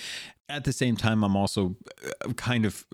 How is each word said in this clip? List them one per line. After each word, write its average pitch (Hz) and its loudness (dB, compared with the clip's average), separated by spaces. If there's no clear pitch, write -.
at 143 -6
the 139 0
same 123 2
time, 110 4
I'm 98 4
also, 98 2
uh, 123 -4
kind 117 0
of, - -2